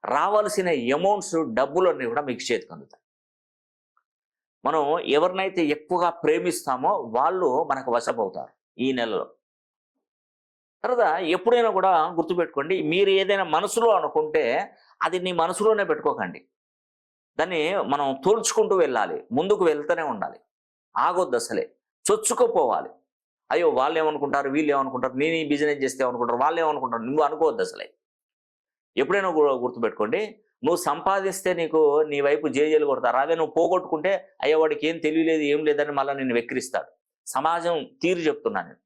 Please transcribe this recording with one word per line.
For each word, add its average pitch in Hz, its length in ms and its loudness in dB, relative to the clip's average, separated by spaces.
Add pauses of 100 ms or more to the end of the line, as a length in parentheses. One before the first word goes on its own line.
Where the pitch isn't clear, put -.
(160)
రావాల్సిన 196 540 0 (260)
అమౌంట్స్, 185 420 -2 (220)
డబ్బులన్నీ 151 520 0
కూడా 147 180 -4
మీకు 117 200 -8
చేతికి 104 260 -2
అందుతాయి. - 280 -20 (1600)
మనం 151 200 0 (340)
ఎవరినైతే 185 460 0 (120)
ఎక్కువగా 175 360 -2 (140)
ప్రేమిస్తామో 151 640 0 (240)
వాళ్ళు 165 340 0 (220)
మనకు 127 260 -4
వశమవుతారు 110 560 -4 (320)
ఈ 135 40 0 (100)
నెలలో. 107 280 -4 (1600)
తర్వాత 233 220 2 (300)
ఎప్పుడైనా 233 400 2
కూడా 190 160 4 (260)
గుర్తుపెట్టుకోండి, 165 580 -2 (160)
మీరు 196 200 4 (100)
ఏదైనా 196 320 0
మనసులో 202 340 2 (120)
అనుకుంటే 156 440 0 (640)
అది 165 200 -2
నీ 185 140 -2
మనసులోనే 202 500 2
పెట్టుకోకండి, 123 500 -2 (1000)
దాన్ని 165 220 -2 (320)
మనం 143 140 0 (180)
తోల్చుకుంటూ 208 560 2
వెళ్ళాలి, 110 360 0 (200)
ముందుకు 196 320 2
వెళ్తూనే 156 420 -2
ఉండాలి, 90 260 -6 (580)
ఆగొద్దు 160 460 0
అసలే, - 240 -4 (440)
చొచ్చుకోపోవాలి. 202 840 2 (600)
అయ్యో 165 140 4 (120)
వాళ్ళు 156 240 0
ఏమనుకుంటారు, 143 520 0
వీళ్ళు 151 200 2
ఏమనుకుంటారు, 127 480 -2
నేను 165 180 0
ఈ - 20 -4 (100)
బిజినెస్ 147 320 0
చేస్తే 131 200 -6
ఏమనుకుంటారు, 120 400 -2
వాళ్ళు 165 200 0
ఏమనుకుంటారు, 127 440 -4
నువ్వు 151 200 2
అనుకోవద్దు 151 380 0
అసలే. - 220 -14 (1120)
ఎప్పుడైనా 185 280 0 (100)
కూడా 139 260 4
గుర్తుపెట్టుకోండి, 117 560 -2 (440)
నువ్వు 165 140 2 (100)
సంపాదిస్తే 185 600 -2 (140)
నీకు 156 180 2 (300)
నీ 143 80 -2 (100)
వైపు 147 180 0 (120)
జేజేలు 151 340 4
కొడతారు, 120 320 0
అదే 165 160 0
నువ్వు 151 180 -2
పోగొట్టుకుంటే 180 540 0 (320)
అయ్యో 156 180 4
వాడికి 147 280 0
ఏం 165 140 -6
తెలియలేదు, 156 480 2
ఏం 151 140 0
లేదని 147 320 0
మళ్ళీ 139 220 -2
నిన్ను 127 180 -2
వెక్కిరిస్తాడు. 120 500 -6 (460)
సమాజం 165 400 0 (260)
తీరు 170 280 0
చెప్తున్నాను 151 400 -4
నేను. - 160 -20